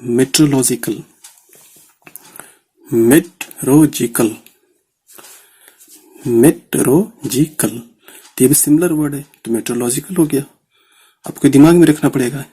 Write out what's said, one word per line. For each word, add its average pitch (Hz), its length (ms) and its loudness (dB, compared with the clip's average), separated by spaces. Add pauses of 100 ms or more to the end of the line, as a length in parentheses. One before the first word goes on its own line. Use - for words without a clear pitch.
मेट्रोलॉजिकल, 127 1000 -2 (1900)
मेट्रोलॉजिकल, 127 1400 0 (1900)
मेट्रोलॉजिकल, 135 1400 -2
तो - 760 -12
ये 131 60 4
भी 139 60 4
सिमिलर 156 380 0
वर्ड 151 220 -4
है, 139 100 -14 (200)
तो 113 80 -8
मेट्रोलॉजिकल 120 640 -6
हो 175 100 2
गया, 143 180 -4 (840)
आपको - 220 -2
दिमाग 139 260 6
में 175 120 6
रखना 151 220 0
पड़ेगा। 131 440 -4